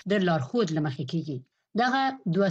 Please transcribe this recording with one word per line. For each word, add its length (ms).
د 160
لارښود 480
له 100
مخې 260
کیږي. 260
دغه 220
دوه 160